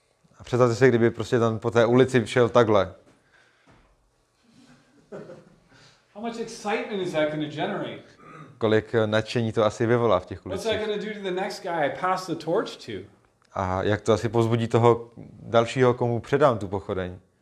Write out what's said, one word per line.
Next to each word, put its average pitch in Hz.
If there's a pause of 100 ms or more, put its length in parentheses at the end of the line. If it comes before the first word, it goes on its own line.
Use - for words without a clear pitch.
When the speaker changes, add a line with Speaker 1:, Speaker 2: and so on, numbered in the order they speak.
(380)
Speaker 1:
A -
představte 120
si, 127
kdyby 117
prostě 113
tam 113
po 117
té 113
ulici 123
šel 120
takhle. 104 (3250)
Speaker 2:
How 208
much 233
excitement 214
is 151
that 151
gonna 151
generate? 160 (540)
Speaker 1:
Kolik, 107
eh, 110
nadšení 110
to 113
asi 107
vyvolá 113
v -
těch -
Speaker 2:
What's 180
that 220
Speaker 1:
ulicích. 214
Speaker 2:
gonna 202
do 208
to 196
the 185
next 202
guy 180 (160)
I 131 (100)
pass 185
the 165
torch 190 (100)
to? 117 (600)
Speaker 1:
A 92
jak 101
to 113
asi 110
povzbudí 113
toho 117 (320)
dalšího, 117
komu 120
předám 131
tu 98
pochodeň? 92 (240)